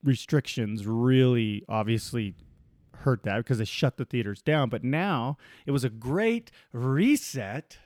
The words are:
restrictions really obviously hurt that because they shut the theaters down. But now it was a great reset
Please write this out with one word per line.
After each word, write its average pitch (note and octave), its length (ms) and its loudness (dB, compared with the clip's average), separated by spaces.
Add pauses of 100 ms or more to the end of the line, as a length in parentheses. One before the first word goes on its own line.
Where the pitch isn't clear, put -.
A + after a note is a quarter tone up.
restrictions A2+ 800 0
really A#2+ 840 2
obviously A2 640 -2 (640)
hurt B2+ 260 0
that G2+ 140 0
because A#2 220 -2
they A2 60 0
shut - 300 0
the C#3 80 -6
theaters G#2+ 380 -4
down. D3 260 2
But G#2+ 160 -4
now C#3+ 540 -2 (280)
it D3 60 -4
was C3+ 140 0
a B2 40 0
great F3+ 640 -2 (220)
reset C3 1120 -2